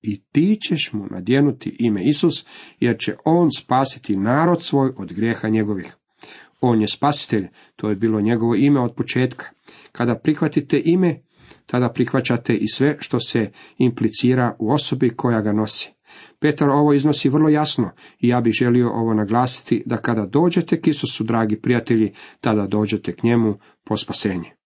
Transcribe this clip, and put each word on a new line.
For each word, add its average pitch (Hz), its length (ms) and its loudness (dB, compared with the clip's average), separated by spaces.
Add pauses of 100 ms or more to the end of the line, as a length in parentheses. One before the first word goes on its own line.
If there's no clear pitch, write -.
"I 104 200 -6 (100)
ti 208 280 2 (100)
ćeš - 240 -2
mu 101 180 -8
nadjenuti 127 680 0
ime 104 240 0
Isus, 147 420 0 (340)
jer 120 180 0
će - 180 -6 (100)
on 165 240 4 (100)
spasiti 127 580 -2
narod 156 460 2
svoj 135 340 0
od 87 160 -12
grijeha 110 340 -2
njegovih." 104 480 -2 (720)
On 113 160 4
je 104 60 2
spasitelj, 120 600 -2 (280)
to 107 140 -4
je 104 60 0
bilo 110 260 0
njegovo 117 340 0
ime 143 240 4
od 123 160 -2
početka. - 500 -4 (460)
Kada 120 240 0
prihvatite 147 720 0
ime, 170 360 2 (440)
tada 123 240 0
prihvaćate 123 640 -2
i 110 140 -2
sve 143 320 0
što - 200 -4
se 113 320 -2 (260)
implicira 123 800 0
u 110 120 -2
osobi 135 380 0
koja 117 320 0
ga 104 120 0
nosi. - 400 -4 (460)
Petar 147 300 0
ovo 147 240 4
iznosi 139 360 2
vrlo 151 200 2
jasno 151 420 0 (280)
i 120 80 0
ja 123 140 2
bih 117 120 2
želio 123 360 2
ovo 113 240 -2
naglasiti, 113 720 0
da 120 120 -4
kada 110 280 -2
dođete 165 560 0
k - 60 0
Isusu, - 360 -4
dragi 113 320 0
prijatelji, 113 580 0 (280)
tada 107 260 0
dođete 104 480 -2
k - 80 -8
njemu 117 340 2 (280)
po 110 100 -2
spasenje. 92 560 -6 (140)